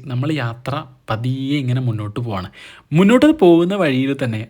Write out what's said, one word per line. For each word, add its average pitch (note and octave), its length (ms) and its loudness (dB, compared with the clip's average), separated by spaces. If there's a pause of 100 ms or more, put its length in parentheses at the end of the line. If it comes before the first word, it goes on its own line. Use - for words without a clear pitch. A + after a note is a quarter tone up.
നമ്മൾ C3 280 -4
യാത്ര B2 400 -6 (360)
പതിയെ C3 520 -4
ഇങ്ങനെ B2+ 200 -2
മുന്നോട്ട് G#2+ 380 -6
പോവാണ്. G#2 300 -8 (480)
മുന്നോട്ട് A#3 300 6 (160)
പോകുന്ന F3 320 4
വഴിയിൽ C#3 360 0 (120)
തന്നെ A2 260 -4